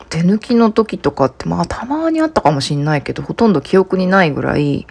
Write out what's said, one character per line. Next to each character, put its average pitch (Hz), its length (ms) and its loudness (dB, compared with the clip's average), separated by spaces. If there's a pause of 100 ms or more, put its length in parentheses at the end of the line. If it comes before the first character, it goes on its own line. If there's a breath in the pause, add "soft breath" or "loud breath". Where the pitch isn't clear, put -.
手 160 100 -6
抜 185 180 2
き 240 160 -4
の 233 160 4
時 220 300 -2
と - 120 0
か 139 140 0
っ - 100 -2
て、 - 120 -8
ま 175 140 -2
あ、 170 40 -2
た - 200 -8
ま 320 260 -2
に 320 100 0
あ 320 40 2
っ 311 40 0
た - 120 0
か - 100 2
も 139 100 0
し 147 140 -4
ん 143 100 -2
な 151 100 0
い 139 60 -2
け - 120 -8
ど、 143 100 -8
ほ - 100 -8
と 226 140 2
ん 202 60 4
ど 139 80 0
記 - 180 2
憶 190 180 0
に 185 80 0
な 190 180 4
い 156 80 2
ぐ 135 120 -4
ら 131 140 -2
い、 143 340 -2